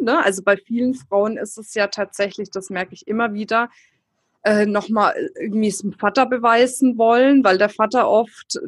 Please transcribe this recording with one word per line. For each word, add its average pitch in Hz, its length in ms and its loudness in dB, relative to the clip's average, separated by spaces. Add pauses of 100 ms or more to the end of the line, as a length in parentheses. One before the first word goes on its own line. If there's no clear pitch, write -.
ne? 262 220 0
Also 190 200 -2
bei 196 140 2
vielen 240 360 -4
Frauen 214 440 -2
ist - 200 -10
es 220 160 -18
ja 208 140 -2
tatsächlich, 202 640 -6
das 190 180 -10
merke 185 240 -6
ich - 140 -20
immer 220 260 -2
wieder, 226 360 -2 (760)
äh, 208 220 2
noch 208 240 -2
mal 208 240 2 (260)
irgendwie 214 300 -2
es 190 100 -6
dem 202 140 -6
Vater 208 320 0
beweisen 240 720 2
wollen, 247 480 4
weil 190 120 4
der 202 120 2
Vater 220 400 0
oft, - 580 -2